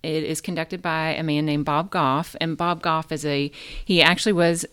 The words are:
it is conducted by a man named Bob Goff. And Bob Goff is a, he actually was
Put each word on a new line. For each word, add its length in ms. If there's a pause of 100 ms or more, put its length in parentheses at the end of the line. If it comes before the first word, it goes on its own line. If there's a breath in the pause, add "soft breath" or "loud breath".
it 220
is 160
conducted 420
by 280
a 140
man 220
named 200
Bob 240
Goff. 500
And 160
Bob 280
Goff 280
is 140
a, 260 (320 loud breath)
he 180
actually 320
was 400